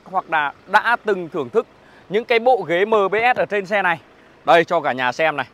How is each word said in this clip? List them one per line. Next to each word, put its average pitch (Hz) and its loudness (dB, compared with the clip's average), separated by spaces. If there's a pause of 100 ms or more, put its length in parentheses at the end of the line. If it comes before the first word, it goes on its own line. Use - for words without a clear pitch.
hoặc 180 -6
là 147 -2 (140)
đã 208 2 (100)
từng 185 -4
thưởng 139 -6
thức 220 -2 (420)
những 220 -4
cái 233 0
bộ 226 2
ghế 175 0
M 220 -4 (200)
B 196 -2 (200)
S - -2
ở 180 0
trên 202 -4
xe 196 -2
này. 175 -2 (440)
Đây, 165 6
cho 170 -2
cả 139 -2
nhà 127 -2
xem 156 -2
này. 127 -6